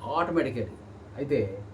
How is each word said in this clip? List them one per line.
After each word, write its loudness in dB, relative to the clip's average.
automatically. 2
అయితే 2